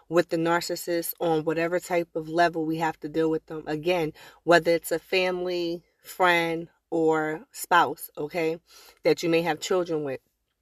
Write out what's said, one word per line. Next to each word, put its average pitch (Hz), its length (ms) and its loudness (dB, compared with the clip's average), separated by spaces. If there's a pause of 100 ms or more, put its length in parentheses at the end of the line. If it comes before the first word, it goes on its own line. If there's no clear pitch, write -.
with 170 220 2
the 170 80 -2
narcissist 170 800 -2
on 160 240 2
whatever 165 340 0
type 170 360 -2
of 156 160 -6
level 170 340 2
we 160 140 -2
have 160 220 -2
to 156 100 -10
deal 160 180 0
with 160 180 -2
them. 156 200 -12
Again, 156 480 -2 (300)
whether 170 280 6
it's 165 180 -2
a 170 80 0
family, 180 840 -2 (160)
friend, 170 680 0 (220)
or 160 600 0
spouse, 160 640 0
okay, 160 420 -4 (440)
that 156 200 2
you 170 60 0
may 165 140 4
have 156 180 -2
children 170 440 0
with 135 160 -8 (420)